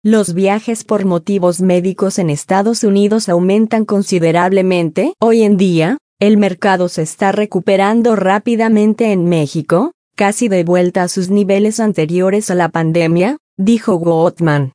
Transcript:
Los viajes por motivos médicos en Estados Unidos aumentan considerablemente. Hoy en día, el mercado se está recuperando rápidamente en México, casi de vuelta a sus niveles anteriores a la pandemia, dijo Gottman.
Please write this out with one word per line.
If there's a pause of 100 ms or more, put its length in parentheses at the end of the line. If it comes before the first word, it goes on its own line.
Los
viajes
por
motivos
médicos
en
Estados
Unidos
aumentan
considerablemente.
Hoy
en
día, (200)
el
mercado
se
está
recuperando
rápidamente
en
México, (240)
casi
de
vuelta
a
sus
niveles
anteriores
a
la
pandemia, (200)
dijo
Gottman.